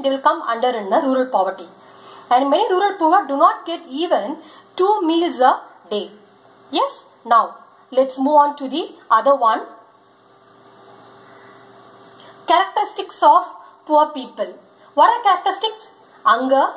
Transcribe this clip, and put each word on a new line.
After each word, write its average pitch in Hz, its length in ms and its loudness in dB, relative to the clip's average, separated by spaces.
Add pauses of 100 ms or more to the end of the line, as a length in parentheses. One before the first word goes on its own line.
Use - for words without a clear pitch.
they 269 80 0
will 269 100 -4
come 311 220 0
under 233 260 -2
in 214 240 -4
a 262 80 2
rural 262 260 0
poverty. 190 420 -4 (600)
And 269 200 2
many 392 220 2
rural 392 260 0
poor 320 280 2
do 277 100 -4
not 349 300 2
get 330 220 -8
even 277 500 -4 (380)
two 403 260 2
meals 320 380 -2
a 269 220 4 (280)
day. 202 200 -8 (600)
Yes, 523 360 -4 (180)
now 226 320 0 (340)
let's 262 280 -2
move 285 180 2
on 285 200 2
to 269 120 -10
the 311 260 -8 (160)
other 233 240 2
one. 247 280 0 (2750)
Characteristics 381 760 -2
of 339 240 6 (400)
poor 302 240 4
people. 233 480 -12 (360)
What 320 200 6
are 466 80 -6
characteristics? 392 680 -2 (320)
Hunger, 262 420 2 (100)